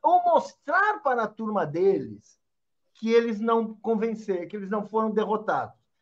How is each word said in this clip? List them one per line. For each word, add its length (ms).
ou 220
mostrar 800
para 220
a 40
turma 380
deles 720
que 160
eles 300
não 340
convenceram, 720
que 100
eles 140
não 160
foram 240
derrotados. 640